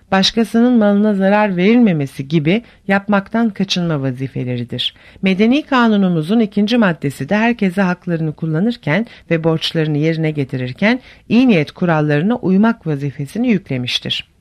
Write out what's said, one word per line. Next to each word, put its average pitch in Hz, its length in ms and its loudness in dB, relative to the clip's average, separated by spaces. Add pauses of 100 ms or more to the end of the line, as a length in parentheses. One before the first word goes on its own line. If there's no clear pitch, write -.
(100)
başkasının 226 680 2
malına 208 360 2
zarar 196 420 2
verilmemesi 175 720 2
gibi 165 340 0 (260)
yapmaktan 202 640 0
kaçınma 170 520 -4
vazifeleridir. 127 920 -6 (280)
Medeni 214 400 2
kanunumuzun 202 760 2
ikinci 208 360 0
maddesi 151 520 -2
de 202 80 0
herkese 208 460 0
haklarını 170 500 -2
kullanırken 165 760 -2 (240)
ve 160 140 -2
borçlarını 156 540 -2
yerine 160 320 0
getirirken 139 720 -2 (280)
iyi 247 200 4
niyet 160 240 2
kurallarına 160 640 0
uymak 220 500 0
vazifesini 143 640 -6
yüklemiştir. - 800 -4 (120)